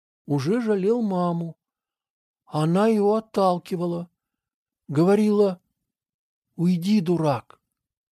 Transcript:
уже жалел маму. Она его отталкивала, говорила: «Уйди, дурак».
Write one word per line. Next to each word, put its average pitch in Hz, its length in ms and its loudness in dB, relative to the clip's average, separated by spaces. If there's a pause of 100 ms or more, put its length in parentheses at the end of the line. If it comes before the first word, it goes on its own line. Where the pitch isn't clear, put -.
(260)
уже 147 340 -2
жалел 214 420 0
маму. 175 540 -4 (920)
Она 170 420 0
его 208 280 2
отталкивала, 175 920 -4 (800)
говорила: 202 720 2 (960)
«Уйди, 180 420 0
дурак». 160 640 -2 (500)